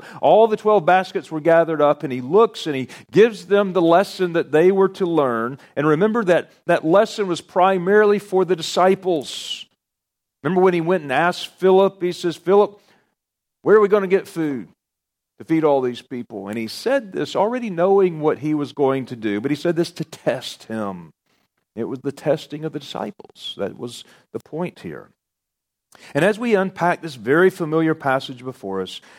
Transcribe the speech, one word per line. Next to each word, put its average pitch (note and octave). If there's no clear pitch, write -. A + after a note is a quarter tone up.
all G3+
the G#3+
twelve G#3
baskets F#3
were D#3+
gathered E3
up, D3
and C3+
he B2+
looks G3
and D3
he C3
gives G3
them G3
the F#3
lesson F3
that C#3
they E3
were F#3+
to F#3+
learn. C3
And C3+
remember G#3+
that E3
that E3
lesson G3
was E3
primarily G3
for F#3+
the F3
disciples. F#3
Remember F3+
when F#3
he E3+
went E3+
and C#3
asked E3+
Philip, F#3+
he F3+
says, E3+
"Philip, G3+
where F#3+
are G#3+
we G3+
gonna G3
get F#3
food C#3+
to A2+
feed D#3+
all C#3+
these B2
people?" A2
And G#2+
he A2+
said A#3
this C#3+
already A3+
knowing F3+
what D3+
he D3+
was C#3+
going C3+
to B2+
do, G#2+
but C3+
he D3
said E3+
this E3+
to D#3+
test -
him. G2
It A2
was B2+
the C#3
testing D3+
of D#3
the D3
disciples. -
That -
was A#2+
the -
point E3
here. C2
And D3
as G3+
we A#3
unpack F3+
this D#3
very C#3+
familiar D#3+
passage C3
before G2
us, -